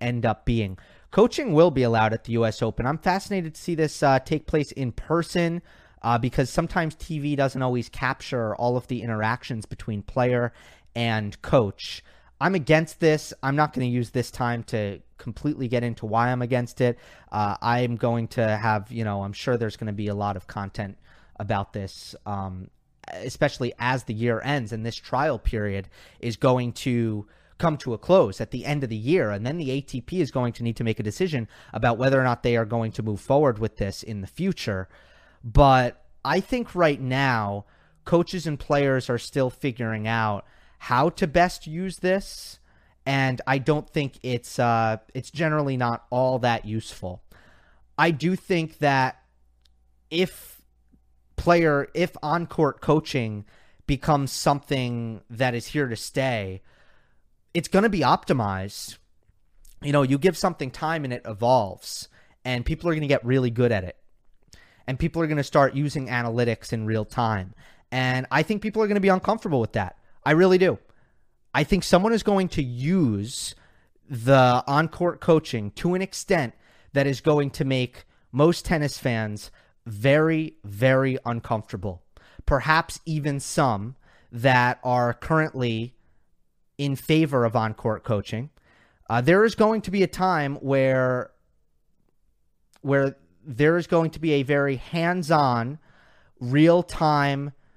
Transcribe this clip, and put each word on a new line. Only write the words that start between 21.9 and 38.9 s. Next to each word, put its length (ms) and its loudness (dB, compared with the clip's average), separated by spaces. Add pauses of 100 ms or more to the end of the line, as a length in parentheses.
um, 440 -8 (380)
especially 680 -4
as 260 -2
the 100 -6
year 300 0
ends 280 -4
and 120 -6
this 120 -8
trial 420 -2
period 500 -2 (300)
is 180 -6
going 360 2
to 540 -2 (320)
come 180 0
to 160 -6
a 60 -6
close 420 4
at 100 -8
the 140 -10
end 180 -2
of 80 -4
the 60 -6
year. 340 0
And 160 -6
then 120 -6
the 120 -6
A 120 -4
T 180 -10
P 200 -4
is 100 -2
going 240 -2
to 80 -12
need 140 -4
to 80 -4
make 140 -2
a 60 -4
decision 420 -2 (260)
about 260 0
whether 220 4
or 40 2
not 180 0
they 140 2
are 80 2
going 280 -2
to 100 -6
move 180 -4
forward 380 2
with 180 -4
this 260 -6
in 200 -10
the 40 -10
future. 600 -4 (560)
But 580 6 (220)
I 160 0
think 340 -4
right 260 4
now, 640 -2 (380)
coaches 420 0
and 120 -4
players 520 0